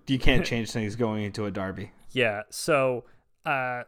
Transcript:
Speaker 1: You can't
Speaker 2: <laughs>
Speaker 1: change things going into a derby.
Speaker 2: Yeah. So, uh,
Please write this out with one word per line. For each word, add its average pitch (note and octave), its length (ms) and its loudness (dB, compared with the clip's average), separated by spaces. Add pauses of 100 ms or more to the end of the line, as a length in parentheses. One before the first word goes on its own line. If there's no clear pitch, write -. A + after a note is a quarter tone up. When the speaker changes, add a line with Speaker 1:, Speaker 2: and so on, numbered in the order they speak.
Speaker 1:
You C3 120 0
can't C3 260 6
Speaker 2:
<laughs> - 0 -
Speaker 1:
change A#2 260 -2
things G#2+ 240 -4
going G#2+ 280 0
into G#2 220 -4
a G2+ 60 -4
derby. F#2+ 400 -6 (200)
Speaker 2:
Yeah. A2 380 0
So, C3 560 0 (400)
uh, B2+ 420 -2